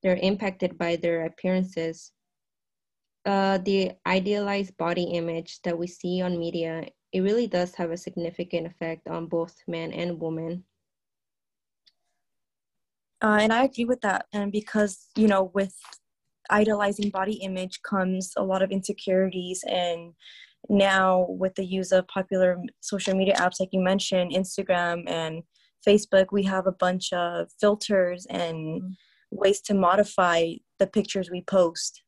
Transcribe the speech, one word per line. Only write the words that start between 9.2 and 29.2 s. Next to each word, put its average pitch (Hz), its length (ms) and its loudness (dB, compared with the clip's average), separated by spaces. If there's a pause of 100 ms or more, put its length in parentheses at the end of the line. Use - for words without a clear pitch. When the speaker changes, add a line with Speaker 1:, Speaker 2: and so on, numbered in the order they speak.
Speaker 1:
both 165 280 -4 (100)
men 165 280 -8
and 170 260 -6
women. 165 460 -6 (2500)
Speaker 2:
Uh, 214 160 4
and 220 140 4
I 240 100 4
agree 262 220 0
with 247 160 -2
that. - 320 0
And 202 180 -2
because, 208 640 -2
you 220 120 6
know, 196 160 4 (100)
with 196 240 -2 (720)
idolizing 208 640 2
body 190 240 -2
image 185 480 -8
comes 185 520 -2
a 202 80 0
lot 190 180 0
of 190 100 0
insecurities. 185 920 -2
And 170 500 -4 (520)
now 190 640 4
with 185 260 -2
the 190 80 -4
use 185 300 -2
of 185 160 4
popular 185 480 0 (240)
social 190 340 -2
media 190 200 4
apps, 180 260 0
like 190 100 -2
you 190 80 0
mentioned, 185 540 0
Instagram 175 760 -2
and 165 360 -4 (440)
Facebook, 202 460 6
we 202 100 2
have 190 240 0
a 185 60 0
bunch 185 400 -2
of 175 360 -4 (120)
filters 196 640 2
and 165 560 -6
Speaker 1:
Mm. 185 140 -10 (360)